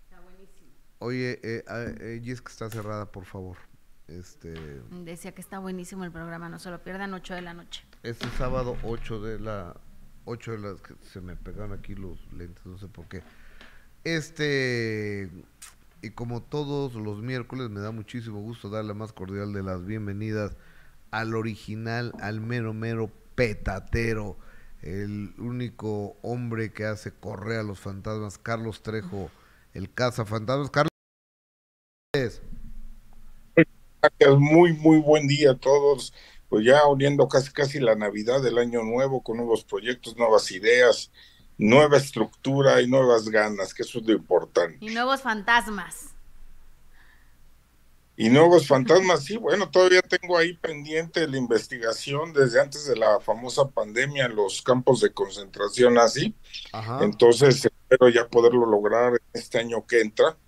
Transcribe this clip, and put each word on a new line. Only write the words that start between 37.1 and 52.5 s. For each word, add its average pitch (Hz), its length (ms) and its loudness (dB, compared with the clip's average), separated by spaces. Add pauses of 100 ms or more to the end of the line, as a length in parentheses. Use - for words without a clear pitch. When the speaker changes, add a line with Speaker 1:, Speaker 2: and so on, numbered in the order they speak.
Speaker 3:
casi, 135 240 0
casi 143 260 -2
la 113 160 2
Navidad, 107 500 -2
el 117 120 0
Año 120 260 -2
Nuevo, 123 400 -2
con 113 140 -8
nuevos 113 260 -2
proyectos, 113 540 -8
nuevas 113 340 2
ideas, 113 600 2 (460)
nueva 143 380 6
estructura 135 840 2
y 123 60 2
nuevas 123 420 4
ganas, 107 440 -2
que 120 100 -8
eso - 160 -10
es 110 60 -10
lo 110 60 2
importante. - 680 0
Speaker 1:
Y 214 80 -10
nuevos 254 320 -2
fantasmas. 220 880 -2 (2000)
Speaker 3:
Y 110 120 2
nuevos 156 360 8
fantasmas, 147 600 4
sí, 202 100 -8
bueno, 208 340 -2
todavía 185 320 6
tengo 180 360 -2
ahí 170 160 2
pendiente 160 760 -6
la 135 80 -6
investigación 123 960 -4
desde 135 300 4